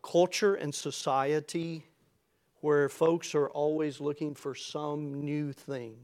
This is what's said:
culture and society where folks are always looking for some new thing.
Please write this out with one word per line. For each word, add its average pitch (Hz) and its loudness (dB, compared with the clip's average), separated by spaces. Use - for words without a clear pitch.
culture 180 4
and 147 -4
society 151 -2
where 147 4
folks 160 2
are 143 2
always 151 -2
looking 147 -4
for 139 -8
some 147 -6
new 147 -2
thing. 120 -10